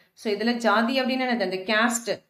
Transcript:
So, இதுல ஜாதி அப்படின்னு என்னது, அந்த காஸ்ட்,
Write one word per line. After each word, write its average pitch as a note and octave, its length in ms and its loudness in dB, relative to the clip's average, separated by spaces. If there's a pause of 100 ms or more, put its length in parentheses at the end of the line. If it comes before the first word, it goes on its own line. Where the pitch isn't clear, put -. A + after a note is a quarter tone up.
(140)
So, G#3+ 200 -4
இதுல A3 180 0
ஜாதி A#3 500 2
அப்படின்னு B3+ 220 0
என்னது, A#3+ 180 0
அந்த F#3 60 0
காஸ்ட், G#3+ 840 -2